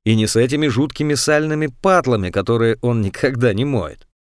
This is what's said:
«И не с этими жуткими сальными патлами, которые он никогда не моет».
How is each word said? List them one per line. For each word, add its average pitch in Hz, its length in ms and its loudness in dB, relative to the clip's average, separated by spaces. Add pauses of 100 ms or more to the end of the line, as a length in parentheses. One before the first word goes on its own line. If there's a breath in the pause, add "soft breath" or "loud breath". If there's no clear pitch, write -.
«И 110 100 2
не 110 140 2
с - 80 -4
этими 143 320 2
жуткими 147 460 -2
сальными 156 520 0
патлами, 127 640 0
которые 113 520 0
он 120 200 0
никогда 120 500 0
не 110 120 -2
моет». 104 420 -6 (260)